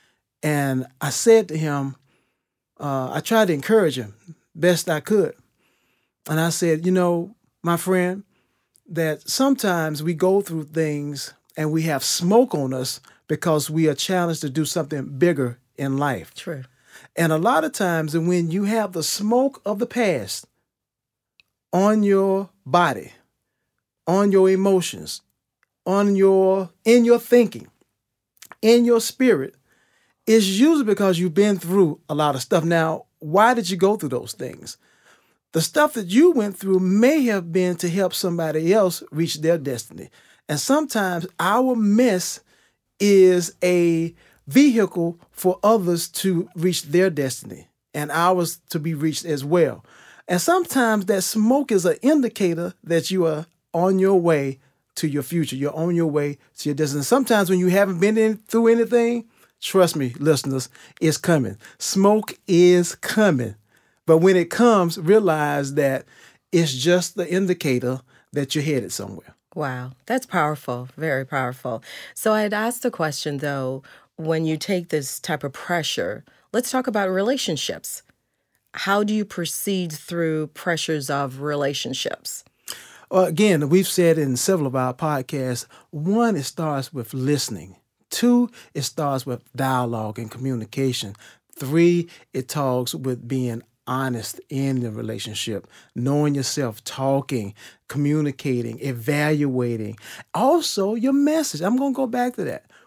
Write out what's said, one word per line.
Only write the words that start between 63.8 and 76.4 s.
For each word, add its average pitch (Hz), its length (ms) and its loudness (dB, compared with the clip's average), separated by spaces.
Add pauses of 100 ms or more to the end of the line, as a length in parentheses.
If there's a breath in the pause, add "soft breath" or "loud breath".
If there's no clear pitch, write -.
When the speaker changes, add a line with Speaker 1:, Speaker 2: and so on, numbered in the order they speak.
Speaker 1:
But 160 120 6
when 185 160 6
it 170 160 0
comes, 196 480 4
realize 156 760 2
that 139 320 0 (460 soft breath)
it's 160 240 2
just 175 400 0
the 175 120 -4
indicator 147 760 -2 (320 soft breath)
that 139 200 -4
you're 151 100 -2
headed 135 280 -2
somewhere. - 420 -12 (220)
Speaker 2:
Wow, 131 380 -8 (120)
that's 254 220 -4
powerful, 135 680 -4
very 139 300 -4
powerful. 127 560 -6 (320 loud breath)
So - 180 -2
I 214 120 2
had 208 100 -4
asked 220 300 -4
the 247 80 -2
question, 147 480 -4
though, 135 420 -6 (360 soft breath)
when 160 280 -2
you 156 120 0
take 180 320 -4
this 143 300 -4
type 151 240 -6
of 135 100 -8
pressure, 113 680 -6 (300 soft breath)